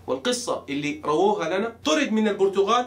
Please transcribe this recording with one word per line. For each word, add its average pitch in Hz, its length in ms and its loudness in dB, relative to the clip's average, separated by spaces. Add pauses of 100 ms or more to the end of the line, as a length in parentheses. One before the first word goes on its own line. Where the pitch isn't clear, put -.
والقصة - 600 -4
اللي 147 360 -4
رووها 170 540 2
لنا؟ 226 260 -4
طرد 285 280 0
من 214 160 2
البرتغال 196 580 2